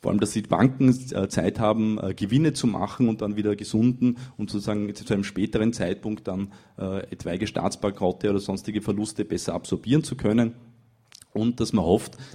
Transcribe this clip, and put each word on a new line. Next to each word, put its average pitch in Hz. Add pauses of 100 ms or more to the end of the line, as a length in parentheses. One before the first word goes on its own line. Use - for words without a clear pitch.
vor -
allem, 101
dass 101
die 107
Banken, 131
äh, 98
Zeit -
haben, 110
äh, 95
Gewinne 127
zu -
machen 104
und 110
dann 104
wieder 104
gesunden 120 (200)
und 104
sozusagen 104
zu -
einem 98
späteren 107
Zeitpunkt 101
dann, 98 (260)
äh, 95
etwaige 92
Staatsbankrotte 98
oder 101
sonstige 98
Verluste 104
besser -
absorbieren 123
zu -
können. 117 (800)
Und 117
dass 110
man 98
hofft, 92 (180)